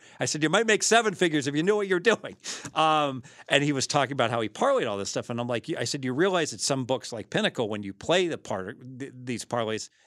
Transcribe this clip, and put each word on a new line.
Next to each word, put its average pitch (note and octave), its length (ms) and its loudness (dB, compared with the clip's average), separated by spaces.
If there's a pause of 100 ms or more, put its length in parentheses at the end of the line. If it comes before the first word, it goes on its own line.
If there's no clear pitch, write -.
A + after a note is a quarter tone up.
(200)
I C3 60 -2
said, D3 180 -2
"You D#3 60 4
might G#3+ 180 4
make G#3+ 160 4
seven A3 300 4
figures D3+ 340 0
if C#3+ 80 -2
you D3+ 80 2
knew G#3 140 4
what G3+ 100 -2
you're F#3 140 0
doing." G3+ 340 2 (380)
Um, D3+ 500 2 (240)
and C#3+ 160 4
he D3 80 2
was C3 160 0
talking C3+ 240 2
about B2 200 0
how A#2 100 0
he G#2+ 80 -2
parlayed B3+ 400 0
all G2+ 80 -4
this G2 140 -6
stuff. - 180 -4
And A#2+ 100 -4
I'm A#2+ 80 -4
like, A#2+ 220 -4
"You," E3 100 -6
I B2+ 60 -4
said, C#3 180 -6
"You B2+ 80 -2
realize E3+ 400 0
that G#2 80 -12
some C3+ 240 -2
books B2+ 300 -4
like G#2+ 160 -10
Pinnacle, C3 400 -2
when G#2 140 -6
you G2 100 -8
play F3+ 340 0
the D3 100 -4
par-, G2 360 -6 (260)
th-, C3 140 -10 (100)
these B2 220 -6
parlays, A2 420 -4 (200)